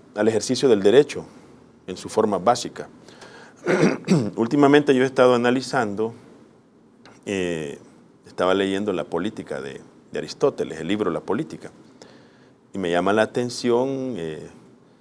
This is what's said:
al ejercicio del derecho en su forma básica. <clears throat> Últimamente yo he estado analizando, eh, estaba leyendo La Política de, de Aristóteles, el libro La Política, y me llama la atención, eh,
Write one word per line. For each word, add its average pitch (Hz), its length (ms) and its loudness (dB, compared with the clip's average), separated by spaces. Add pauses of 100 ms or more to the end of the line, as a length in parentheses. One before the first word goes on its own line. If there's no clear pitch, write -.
(140)
al 104 140 2
ejercicio 123 420 0
del 101 140 6
derecho 104 420 4 (640)
en 92 100 -10
su - 120 -14
forma 107 280 0
básica. 104 520 -2 (760)
<clears throat> 156 720 2
Últimamente 143 600 4
yo 127 80 2
he - 20 4
estado 127 300 4
analizando, 120 800 -2 (1120)
eh, 87 540 -6 (460)
estaba 92 280 0
leyendo 98 400 0
La 80 100 -4
Política 82 580 -6
de, 67 200 -12 (300)
de - 80 -6
Aristóteles, 80 600 -4
el 80 80 -6
libro 101 240 -2
La 76 100 -4
Política, 104 500 -8 (1040)
y 98 40 -10
me 90 140 -2
llama 90 220 2
la 107 100 4
atención, 123 920 -2
eh, 80 300 -10 (540)